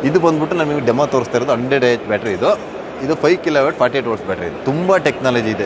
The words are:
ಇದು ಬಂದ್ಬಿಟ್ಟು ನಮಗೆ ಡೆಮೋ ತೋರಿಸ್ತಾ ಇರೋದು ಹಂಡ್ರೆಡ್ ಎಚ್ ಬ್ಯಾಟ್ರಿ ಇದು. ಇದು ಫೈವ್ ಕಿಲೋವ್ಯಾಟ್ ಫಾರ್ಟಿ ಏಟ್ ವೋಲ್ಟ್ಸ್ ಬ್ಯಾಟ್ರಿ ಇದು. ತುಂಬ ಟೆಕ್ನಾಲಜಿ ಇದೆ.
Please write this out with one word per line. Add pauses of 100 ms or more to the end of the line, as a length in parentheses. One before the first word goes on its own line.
ಇದು
ಬಂದ್ಬಿಟ್ಟು
ನಮಗೆ
ಡೆಮೋ
ತೋರಿಸ್ತಾ
ಇರೋದು
ಹಂಡ್ರೆಡ್
ಎಚ್
ಬ್ಯಾಟ್ರಿ
ಇದು. (460)
ಇದು
ಫೈವ್
ಕಿಲೋವ್ಯಾಟ್
ಫಾರ್ಟಿ
ಏಟ್
ವೋಲ್ಟ್ಸ್
ಬ್ಯಾಟ್ರಿ
ಇದು.
ತುಂಬ
ಟೆಕ್ನಾಲಜಿ
ಇದೆ.